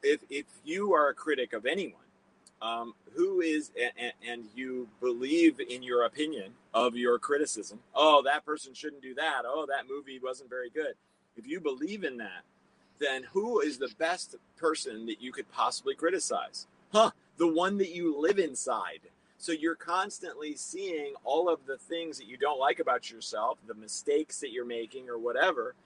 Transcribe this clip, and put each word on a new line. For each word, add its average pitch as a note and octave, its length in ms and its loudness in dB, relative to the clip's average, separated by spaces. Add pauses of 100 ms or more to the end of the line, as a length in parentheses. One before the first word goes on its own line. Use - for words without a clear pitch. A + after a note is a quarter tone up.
if, D3 260 4
if C#3+ 180 -6 (180)
you F#3 300 0
are D3 160 6
a B2 40 0
critic C3 380 -2
of A2 120 -4
anyone, D3 380 -2 (580)
um, A#2 340 -4 (200)
who F3+ 260 2
is, D#3 380 0
a-, A#2+ 260 -2
a-, A#2+ 260 -8
and A#2+ 240 -10
you B2+ 340 -6 (120)
believe C3+ 600 4
in B2 220 -8
your B2 200 2
opinion B2 500 -2 (220)
of A#2+ 220 2
your A#2+ 240 4
criticism, C#3 580 -2 (160)
"Oh, D3 300 8
that C#3+ 200 2
person D3 300 -8
shouldn't C#3+ 260 -10
do C3 140 -12
that. C#3 320 -2
Oh, D3 220 -2
that C3 200 -4
movie C3+ 300 -10
wasn't B2+ 320 -8
very B2 200 -6
good." D3 240 -4 (420)
If A2+ 100 -16
you E3 140 -6
believe D#3 420 -4
in C3+ 140 -6
that, F#2+ 260 -8 (560)
then C3+ 240 -2 (100)
who A3 280 2
is C#3+ 180 0
the B2+ 180 -4
best E3+ 380 -2 (220)
person C3 500 -2
that A2 160 -6
you B2+ 80 -8
could - 220 -10
possibly B2 420 0
criticize? D#3 720 -2 (260)
Huh, G#3+ 200 8 (260)
the E3+ 100 6
one F3+ 300 4
that F#3+ 120 0
you E3 300 0
live G3 180 4
inside. A#2 640 -2 (380)
So - 140 -4
you're D#3+ 240 0
constantly E3+ 800 -4
seeing D#3+ 580 -6 (100)
all D#3 240 4
of C#3 180 2
the C3+ 120 -6
things E3 400 -8
that A#2+ 80 -18
you B2 100 -14
don't C#3 240 0
like C3+ 200 4
about B2 300 0
yourself, A2+ 560 -4
the A2+ 80 -10
mistakes C#3+ 640 -2
that C3+ 120 -8
you're A#2+ 140 -4
making A#2+ 420 -8
or A#2+ 100 -6
whatever, B2+ 560 0 (120)